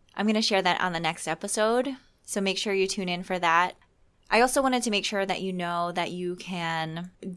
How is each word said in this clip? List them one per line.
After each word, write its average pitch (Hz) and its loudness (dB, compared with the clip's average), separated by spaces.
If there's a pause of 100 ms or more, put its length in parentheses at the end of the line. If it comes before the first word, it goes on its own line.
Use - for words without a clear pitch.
(160)
I'm 208 0
gonna 220 2
share 202 2
that 180 2
on 180 -2
the 165 -2
next 165 -4
episode, 220 0 (280)
so - -4
make 196 0
sure 202 0
you 190 4
tune 190 -4
in 175 -4
for 180 -2
that. 175 4 (580)
I 214 8
also 254 4
wanted 254 2
to 240 -2
make 196 0
sure 196 0
that 190 -2
you 190 -4
know 175 -2
that 170 -2
you 180 -6
can 165 -6 (260)